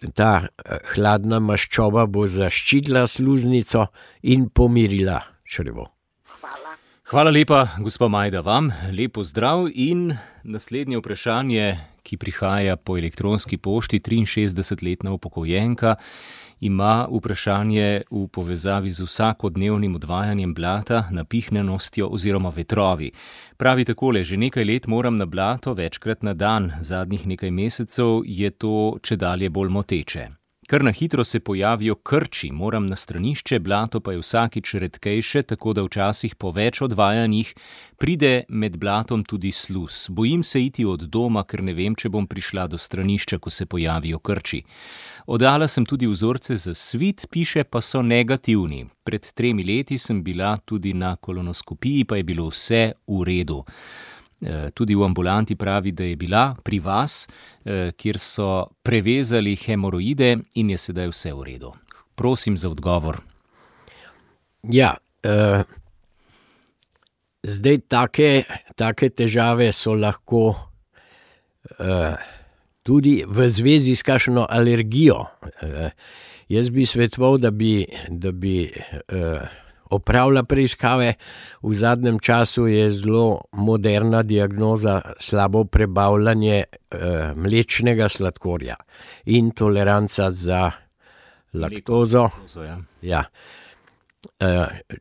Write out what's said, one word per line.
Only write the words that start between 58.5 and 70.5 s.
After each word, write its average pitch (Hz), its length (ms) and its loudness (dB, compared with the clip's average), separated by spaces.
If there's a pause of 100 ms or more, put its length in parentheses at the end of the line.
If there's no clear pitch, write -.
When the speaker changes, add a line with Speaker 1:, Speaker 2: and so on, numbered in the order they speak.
Speaker 3:
prevezali 113 760 2
hemoroide 107 800 0 (180)
in 110 160 0
je 92 80 -2
sedaj 90 300 -6
vse 82 240 -6
v 69 120 -10
redu. 64 280 -16 (400)
Prosim 117 460 0
za 85 120 -4
odgovor. 78 520 -2 (1400)
Speaker 1:
Ja, 117 280 4 (280)
eh, 104 440 4 (1800)
zdaj 104 360 2
take, 139 640 4 (300)
take 113 360 2
težave 117 600 2
so 110 220 0
lahko, 107 600 2 (1200)